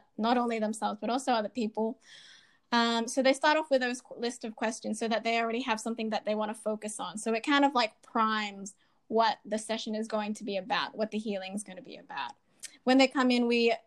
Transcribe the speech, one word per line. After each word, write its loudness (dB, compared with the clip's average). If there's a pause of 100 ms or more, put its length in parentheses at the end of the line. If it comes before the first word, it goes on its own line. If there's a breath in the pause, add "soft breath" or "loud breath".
(180)
not 2
only 0
themselves, -4
but -4
also -2
other 0
people. -4 (760 loud breath)
Um, 2
so 0
they 6
start 4
off -2
with 4
those -2
qu-, -16
list -6
of -8
questions -4
so -2
that 0
they 0
already -2
have -2
something -4
that -4
they 0
wanna -2
focus -6
on. -8
So -2
it -2
kind 4
of, 4
like, 0
primes -2 (320)
what 2
the -2
session -4
is -4
going -2
to -12
be -4
about, -2
what -2
the -4
healing -6
is -6
gonna -14
be -16
about. -10 (500 loud breath)
When 6
they 8
come 2
in, 4
we 4 (140)